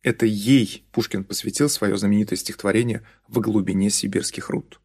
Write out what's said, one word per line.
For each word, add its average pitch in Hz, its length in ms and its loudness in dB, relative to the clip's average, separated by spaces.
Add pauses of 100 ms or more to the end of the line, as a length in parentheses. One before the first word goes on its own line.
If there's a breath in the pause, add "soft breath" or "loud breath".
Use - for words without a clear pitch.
Это 113 220 0
ей 110 640 2
Пушкин 104 320 -2
посвятил 113 460 -2
своё 101 260 0
знаменитое 101 420 2
стихотворение 110 680 -2 (240 soft breath)
"В - 120 0
глубине 101 500 2
сибирских - 600 -4
руд". - 360 -8